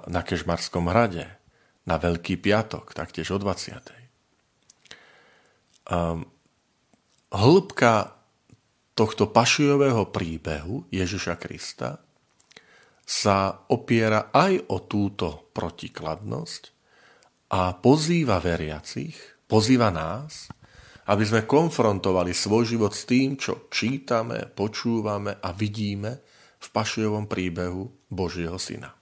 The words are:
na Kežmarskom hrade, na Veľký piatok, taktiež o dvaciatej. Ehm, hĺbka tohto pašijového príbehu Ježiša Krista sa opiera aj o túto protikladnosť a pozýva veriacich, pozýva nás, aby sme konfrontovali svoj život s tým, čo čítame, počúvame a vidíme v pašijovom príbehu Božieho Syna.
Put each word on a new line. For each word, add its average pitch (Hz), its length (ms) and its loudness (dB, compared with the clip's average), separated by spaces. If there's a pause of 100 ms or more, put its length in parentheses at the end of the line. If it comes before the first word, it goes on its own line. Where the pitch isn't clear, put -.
na 85 160 -4
Kežmarskom 87 640 -2
hrade, 90 400 0 (560)
na 85 160 -2
Veľký 87 400 -2
piatok, 104 560 -2
taktiež 82 400 -6
o - 80 -2
dvaciatej. - 580 -8 (1900)
Ehm, 85 320 -2 (1120)
hĺbka 120 800 4 (800)
tohto 107 340 2
pašijového 135 800 4
príbehu 82 800 -6
Ježiša 90 480 -4
Krista - 640 -10 (1040)
sa 98 640 2
opiera 110 640 2
aj 185 400 2
o 92 140 -4
túto 98 680 -4
protikladnosť 104 1120 -8 (880)
a 90 260 2
pozýva 151 640 4
veriacich, 85 760 -4 (300)
pozýva 113 480 4
nás, 90 560 -8 (580)
aby 104 160 2
sme 110 240 0
konfrontovali 98 880 2
svoj 110 400 2
život 104 160 2
s - 160 -10
tým, 135 320 2
čo - 320 -8
čítame, 117 800 -4
počúvame 107 880 -4
a 92 160 -6
vidíme 104 640 -4 (400)
v - 80 -18
pašijovom 107 640 -2
príbehu 90 800 -6
Božieho 87 480 -6
Syna. 71 320 -10 (100)